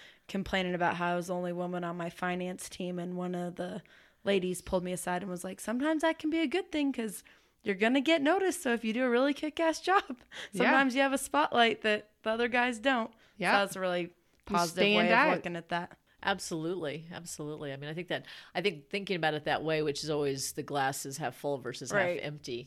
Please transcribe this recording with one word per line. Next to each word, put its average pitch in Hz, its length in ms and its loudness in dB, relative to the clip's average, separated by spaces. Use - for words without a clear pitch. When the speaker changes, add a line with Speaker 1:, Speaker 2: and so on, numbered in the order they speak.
Speaker 1:
complaining 185 460 -2
about 170 220 2
how 175 160 0
I - 40 0
was 175 100 -4
the 185 80 -4
only 180 180 -4
woman 180 320 -4
on 170 100 -4
my 170 140 -6
finance 180 640 -4
team, 180 280 -6
and 180 200 -4
one 180 160 -4
of 175 220 -6
the 180 260 -6
ladies 185 380 2
pulled 185 200 0
me 180 100 -4
aside 180 280 -2
and 196 100 -8
was 180 140 -6
like, 190 160 -10
"Sometimes 285 400 0
that 320 180 2
can 311 120 -2
be 320 100 2
a 330 60 2
good 359 260 -2
thing, 294 180 2
'cause 226 320 -6
you're 208 120 0
gonna 226 260 4
get 320 220 4
noticed, 359 400 2
so 247 100 2
if 233 100 0
you 220 120 0
do 254 100 2
a 254 60 2
really 262 240 4
kick-ass 311 480 0
job, 381 260 2
<laughs> - 440 -14
Speaker 2:
Yeah. 196 100 0
Speaker 1:
sometimes 269 340 4
you 277 60 4
have 269 100 2
a 269 60 0
spotlight 233 640 2
that 214 260 0
the 226 80 -2
other 233 180 0
guys 247 300 2
don't." 233 340 0
Speaker 2:
Yeah. 185 160 2
Speaker 1:
So 233 60 6
that's 196 180 0
a 190 40 -6
really 180 200 0
Speaker 2:
You 170 100 -4
Speaker 1:
positive 175 380 2
Speaker 2:
stand 208 120 6
Speaker 1:
way 214 160 6
of - 0 -
Speaker 2:
out. 262 240 6
Speaker 1:
looking 175 200 -4
at 165 120 -10
that. 175 300 -4
Speaker 3:
Absolutely. 165 840 -4
Absolutely. 156 580 -8
I 135 60 -8
mean, 143 140 -10
I - 20 -8
think 175 160 -8
that, 143 160 -2
I 175 80 -2
think 170 260 -2
thinking 196 280 -4
about 156 180 2
it 151 100 -4
that 147 180 0
way, 156 200 2
which 147 200 -2
is 151 60 -6
always 143 440 -2
the 151 100 -6
glass 135 420 -2
is 139 140 -8
half 147 180 -4
full 143 220 -4
versus 123 340 -8
half 202 80 4
Speaker 1:
Right. 175 220 0
Speaker 3:
empty, 139 440 -8